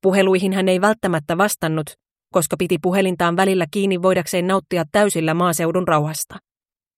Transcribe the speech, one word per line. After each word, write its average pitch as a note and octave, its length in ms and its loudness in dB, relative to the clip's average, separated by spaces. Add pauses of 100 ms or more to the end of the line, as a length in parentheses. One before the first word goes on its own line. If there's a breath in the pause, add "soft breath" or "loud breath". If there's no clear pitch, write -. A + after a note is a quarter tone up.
Puheluihin F#3+ 500 2
hän F#3+ 160 0
ei F#3 120 2
välttämättä F3 580 0
vastannut, D#3+ 520 -2 (420)
koska F3 240 0
piti F3 260 0
puhelintaan F3+ 540 0
välillä F#3+ 340 2
kiinni G3 320 -2
voidakseen F3+ 440 0
nauttia F#3 460 -2
täysillä F3 420 0
maaseudun E3+ 540 0
rauhasta. D#3 500 -2 (600)